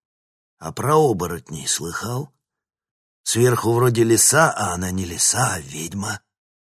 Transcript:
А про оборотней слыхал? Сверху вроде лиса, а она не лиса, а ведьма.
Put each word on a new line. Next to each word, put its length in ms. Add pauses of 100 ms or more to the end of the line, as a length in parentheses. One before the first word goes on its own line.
(600)
А 140
про 220
оборотней 720
слыхал? 680 (880)
Сверху 500
вроде 300
лиса, 480
а 220
она 180
не 140
лиса, 480
а 80
ведьма. 600 (480)